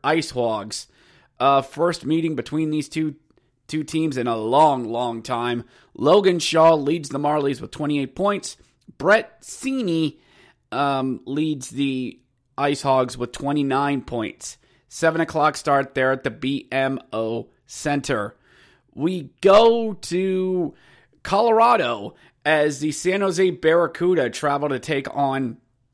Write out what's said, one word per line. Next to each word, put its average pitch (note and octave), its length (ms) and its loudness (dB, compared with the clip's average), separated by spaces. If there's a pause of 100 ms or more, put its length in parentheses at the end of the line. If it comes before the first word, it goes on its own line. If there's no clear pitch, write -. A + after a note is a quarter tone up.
Ice D#3 260 0
Hogs. A2 580 -4 (520)
Uh, C#3 220 4
first E3 420 -2
meeting D#3+ 300 0
between D3+ 360 -4
these D3+ 180 -2
two, D#3 260 -4 (540)
two D3+ 160 -4
teams D#3 320 -2
in B2 100 -2
a A#2 100 -2
long, B2+ 480 4
long A#2 380 -4
time. A#2+ 420 -4 (300)
Logan F3+ 460 4
Shaw E3 340 6
leads D3+ 340 -2
the C3+ 100 -6
Marlies D3 420 0
with - 100 -12
twenty-eight C#3+ 460 -4
points. G3+ 400 -4 (420)
Brett F#3+ 440 2
Sini, F3+ 760 -2 (540)
um, C3+ 540 -2
leads D3 440 -4
the C3 500 -4 (360)
Ice C#3+ 260 -2
Hogs C3 340 0
with A#2+ 160 -6
twenty-nine C#3 680 -2
points. - 560 -8 (300)
Seven E3 320 0
o'clock D3+ 360 0
start C#3 380 0
there C3 180 2
at C3 120 -4
the C3 60 -4
B C3 420 -4
M C3+ 260 0 (140)
O A2+ 380 -4 (160)
Center. C3 720 -4 (580)
We E3 360 -4 (120)
go A3+ 500 6
to F#3 840 -2 (480)
Colorado A3 920 2 (300)
as D3+ 360 2
the D3+ 120 -2
San F#3 280 -2
Jose F#3 300 2
Barracuda E3 800 2
travel C#3+ 380 -2
to C3+ 100 -2
take C#3 360 -4
on C3+ 440 -4 (360)